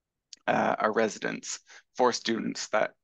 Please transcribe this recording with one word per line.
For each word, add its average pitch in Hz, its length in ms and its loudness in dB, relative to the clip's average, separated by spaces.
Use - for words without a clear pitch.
uh, - 320 2
a 110 120 2
residence - 720 -2
for 123 160 4
students - 560 -4
that, - 240 0